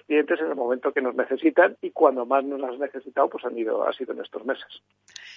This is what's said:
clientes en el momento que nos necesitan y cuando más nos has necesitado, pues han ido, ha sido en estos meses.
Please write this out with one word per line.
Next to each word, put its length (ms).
clientes 360
en 60
el 80
momento 360
que 100
nos 140
necesitan 640
y 100
cuando 340
más 180
nos 260
has 80
necesitado, 520
pues 160
han 120
ido, 300
ha 60
sido 180
en 80
estos 240
meses. 380